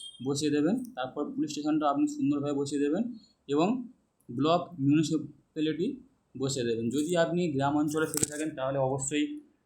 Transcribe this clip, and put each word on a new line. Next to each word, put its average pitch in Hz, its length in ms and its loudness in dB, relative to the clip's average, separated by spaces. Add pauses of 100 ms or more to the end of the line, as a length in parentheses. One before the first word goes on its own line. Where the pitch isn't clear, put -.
(260)
বসিয়ে 143 300 0
দেবেন। 156 200 4 (200)
তারপর 131 260 -6 (120)
পুলিশ 147 180 -2
স্টেশনটা 151 400 0
আপনি 143 140 2 (120)
সুন্দরভাবে 143 440 0
বসিয়ে 139 240 -2
দেবেন 160 180 0 (500)
এবং 156 140 4 (600)
ব্লক 151 320 2 (240)
মিউনিসিপ্যালিটি 156 1040 0 (480)
বসিয়ে 131 340 -2
দেবেন। 113 160 0 (100)
যদি 151 160 0 (120)
আপনি 165 180 2 (140)
গ্রাম 139 260 2
অঞ্চলে 156 300 0
থেকে - 200 2
থাকেন 151 260 -4
তাহলে 135 200 -2 (100)
অবশ্যই 143 380 0 (400)